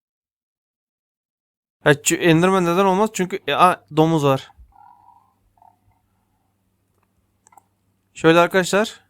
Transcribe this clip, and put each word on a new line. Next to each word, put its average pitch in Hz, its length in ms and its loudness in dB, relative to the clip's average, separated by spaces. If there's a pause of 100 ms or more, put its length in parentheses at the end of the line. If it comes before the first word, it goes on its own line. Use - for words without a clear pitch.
(1800)
Ha, 151 60 2
çü-, 147 260 -2
Enderman 175 480 0
neden 170 200 0
olmaz? 196 280 -2
Çünkü, 185 340 -6
e, 143 80 -4
a, 170 300 0 (120)
domuz 160 280 2
var. 135 280 -2 (3500)
Şöyle 165 240 2
arkadaşlar. 185 720 -2